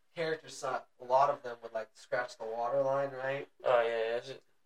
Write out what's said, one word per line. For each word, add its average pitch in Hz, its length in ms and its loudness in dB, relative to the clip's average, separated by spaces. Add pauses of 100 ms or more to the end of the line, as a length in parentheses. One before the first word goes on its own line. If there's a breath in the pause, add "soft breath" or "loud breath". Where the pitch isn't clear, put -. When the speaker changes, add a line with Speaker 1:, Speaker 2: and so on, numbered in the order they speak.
(160)
Speaker 1:
characters 160 420 -4
saw, - 240 -4 (180)
a 127 60 -16
lot 160 240 6
of - 140 0
them 120 180 -8
would, 113 120 -14
like, 110 200 -4
scratch - 440 -4
the 113 80 -10
water 117 360 0
line, 135 300 0
right? 135 360 -6 (160)
Speaker 2:
Oh, 123 180 6
yeah, 117 80 2
yeah, 117 280 0
is 131 120 -8
it? - 140 -12 (220)